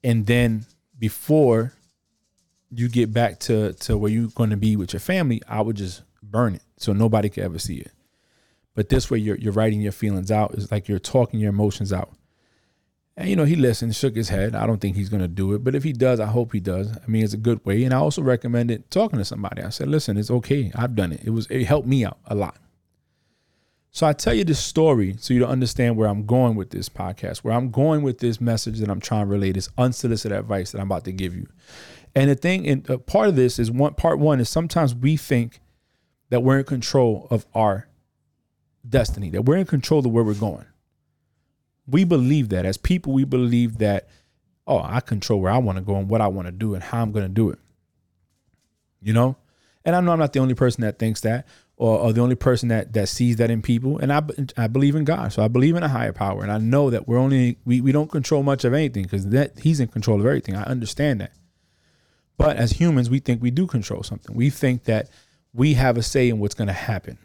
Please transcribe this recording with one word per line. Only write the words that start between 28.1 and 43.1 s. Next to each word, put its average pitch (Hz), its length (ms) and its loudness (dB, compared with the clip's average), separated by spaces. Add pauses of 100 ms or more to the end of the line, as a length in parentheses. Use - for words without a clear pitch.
this 120 200 -2
message 113 400 -2
that 107 100 -2
I'm 101 120 -4
trying 107 240 -2
to 98 40 -2
relay, 98 220 0
this 95 160 -4 (100)
unsolicited 117 600 -2
advice 101 340 -4
that 101 80 -10
I'm 98 80 -6
about 92 160 -4
to 92 80 -10
give 92 240 -6
you. - 120 -10 (680)
And 139 140 4
the 139 60 4
thing, 180 300 -2
and, 139 240 0
uh, 127 80 -2
part 214 300 2
of 180 80 2
this 127 240 2
is 113 100 0
one, 135 260 0
part 156 240 2
one 143 200 4
is 139 80 0
sometimes 160 480 0
we 143 220 0
think 120 420 -2 (720)
that 123 120 0
we're 135 180 4
in 135 40 -2
control 123 640 0
of 113 240 0
our 107 360 0 (960)
destiny, 107 440 0
that 95 120 -2
we're 143 140 4
in 190 80 0
control 151 340 0
of 127 120 0
where 117 120 4
we're 107 100 0
going. 101 320 -6 (1200)
We 160 180 4
believe 139 440 4
that. 92 160 0
As 95 120 -2
people, 175 340 -2